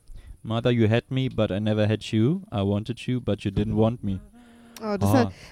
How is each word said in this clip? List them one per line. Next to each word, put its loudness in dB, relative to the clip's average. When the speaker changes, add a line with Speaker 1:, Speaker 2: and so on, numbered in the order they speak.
Speaker 1:
Mother, 0
you 4
had 0
me, -2
but -2
I -2
never 2
had 0
you. 2
I -2
wanted -2
you, -2
but -2
you -2
didn't -2
want 2
me. -4
Speaker 2:
Oh, -2
das 2
Speaker 1:
Ah. 4
Speaker 2:
hat, -6